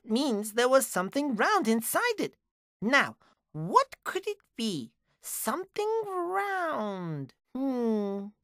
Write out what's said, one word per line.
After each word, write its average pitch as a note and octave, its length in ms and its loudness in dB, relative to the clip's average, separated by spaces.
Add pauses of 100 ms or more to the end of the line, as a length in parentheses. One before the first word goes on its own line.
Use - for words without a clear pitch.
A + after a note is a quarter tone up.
means A3 480 0
there A#3+ 160 2
was C4 180 6
something A#3+ 500 -2
round D#4 320 2
inside E4+ 500 2
it. G3 160 -4 (460)
Now, G3+ 360 2 (360)
what F#3 520 2
could - 220 -4
it G#4 120 -6 (180)
be? F3 360 -4 (280)
Something F#4+ 720 -4 (160)
round. E4 1300 -4 (200)
Hmm. A3 720 0 (180)